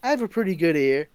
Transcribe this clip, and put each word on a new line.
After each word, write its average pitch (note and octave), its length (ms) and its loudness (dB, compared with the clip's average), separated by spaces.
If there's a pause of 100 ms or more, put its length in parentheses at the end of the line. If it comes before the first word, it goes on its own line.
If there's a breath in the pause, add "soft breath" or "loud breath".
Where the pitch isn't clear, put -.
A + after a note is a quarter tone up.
I B3 60 -2
have C#4 120 0
a A3+ 60 -4
pretty F#3+ 280 -2
good D#3+ 200 0
ear. C#3 400 0